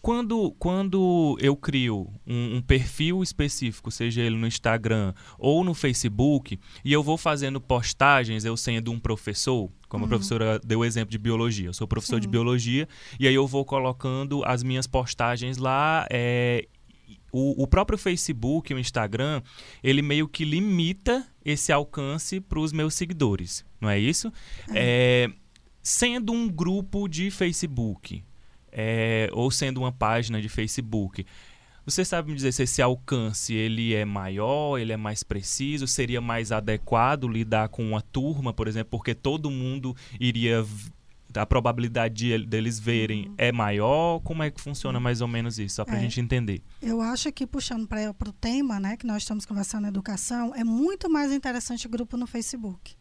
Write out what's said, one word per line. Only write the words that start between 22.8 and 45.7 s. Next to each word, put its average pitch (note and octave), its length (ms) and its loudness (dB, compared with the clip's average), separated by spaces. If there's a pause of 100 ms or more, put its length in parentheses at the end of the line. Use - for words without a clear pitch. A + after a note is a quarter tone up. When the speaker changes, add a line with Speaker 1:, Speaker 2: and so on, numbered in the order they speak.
Speaker 1:
seguidores, C3 680 0 (160)
não G#2+ 100 2
é G2+ 80 4
isso? D#3 340 0 (400)
Speaker 2:
É. B2 560 4
Speaker 1:
É, - 20 -4 (520)
sendo A#3+ 500 0
um A#3 160 0
grupo F#3+ 600 -2
de F3 240 -4
Facebook, B2 880 -2 (480)
é, A2+ 640 0
ou B2 180 2
sendo C3 300 -2
uma B2+ 100 0
página A2+ 500 0
de G#2+ 80 -6
Facebook, A2 760 -4 (600)
você F3+ 200 0
sabe E3+ 260 -2
me D3+ 60 -4
dizer C3+ 160 2
se C3 120 0
esse B2+ 180 2
alcance B2 720 0
ele A2+ 400 0
é G#2+ 100 2
maior, G#2 760 -2
ele A2+ 140 -4
é A2 40 -4
mais G#2+ 260 -6
preciso, C3+ 680 -4
seria B2 320 0
mais A#2 320 -2
adequado A#2 720 2
lidar A2 440 2
com - 120 -6
uma G#2+ 200 -2
turma, C#3 500 -2
por A2 160 -2
exemplo, A2 220 -4
porque A#2 240 -2
todo D3+ 360 -2
mundo B2+ 460 -4 (240)
iria A#2 420 4
v-, G#2 280 -8 (440)
a G#2 120 0
probabilidade A#2+ 680 2
de A#2 160 0
el-, A2+ 160 0
deles A2 320 -2
verem G#2+ 500 0
Speaker 2:
Uhum. G2+ 100 -14
Speaker 1:
é A#2+ 120 4
maior? A#2+ 720 2
Como D#3+ 220 -4
é D3+ 80 -2
que - 100 -14
funciona C3 380 -4
Speaker 2:
Uhum. B2 40 -2
Speaker 1:
mais A#2+ 200 0
ou A#2+ 60 -2
menos A#2 300 -4
isso, G2+ 180 -6